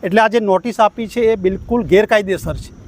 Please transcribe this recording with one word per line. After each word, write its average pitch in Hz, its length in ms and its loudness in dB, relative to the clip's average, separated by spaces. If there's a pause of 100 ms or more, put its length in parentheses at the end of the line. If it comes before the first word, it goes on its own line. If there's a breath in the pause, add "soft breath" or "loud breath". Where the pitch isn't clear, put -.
એટલે 196 180 2
આ 220 100 2
જે 220 180 0
નોટિસ 190 300 0
આપી 220 320 0
છે 240 80 -4 (120)
એ 226 120 0
બિલકુલ 196 360 -2 (120)
ગેરકાયદેસર 190 720 0
છે - 80 -20 (160)